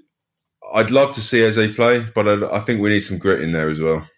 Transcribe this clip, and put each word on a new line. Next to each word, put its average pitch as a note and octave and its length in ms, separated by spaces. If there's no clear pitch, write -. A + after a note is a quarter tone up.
I'd A2+ 160
love C3+ 220
to - 100
see A2+ 200
Eze A2 320
play, A#2+ 400
but G#2+ 140
I, G#2 280
I A2 40
think A2+ 220
we G#2 80
need G#2 100
some G2 180
grit F#2 220
in E2 120
there D#2 180
as D#2 100
well. D#2 260